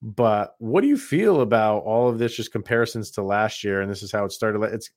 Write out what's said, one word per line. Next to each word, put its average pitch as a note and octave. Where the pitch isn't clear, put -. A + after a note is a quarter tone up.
But G#2+
what A#2
do -
you G3+
feel F3
about A2
all A#2
of A2+
this, A#2
just -
comparisons A2+
to G#2
last G#2
year? G2
And G2
this G2
is G2+
how G#2
it G2
started. G#2+
It's, A2